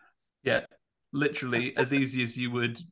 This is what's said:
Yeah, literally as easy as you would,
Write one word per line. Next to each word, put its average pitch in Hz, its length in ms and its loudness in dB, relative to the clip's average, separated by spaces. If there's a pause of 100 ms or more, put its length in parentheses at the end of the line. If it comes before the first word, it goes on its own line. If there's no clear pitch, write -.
(440)
Yeah, 123 220 2 (460)
literally 127 640 0
as 131 180 2
easy 127 280 2
as 117 140 -4
you 123 140 -2
would, 120 300 -2 (120)